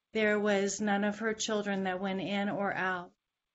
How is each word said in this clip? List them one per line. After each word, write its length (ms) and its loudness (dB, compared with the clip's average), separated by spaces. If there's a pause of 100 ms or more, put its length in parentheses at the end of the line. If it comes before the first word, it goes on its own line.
(120)
There 260 2
was 400 2
none 260 2
of 160 0
her 120 0
children 520 -2
that 160 -2
went 200 -2
in 300 -2
or 240 -2
out. 360 -2 (440)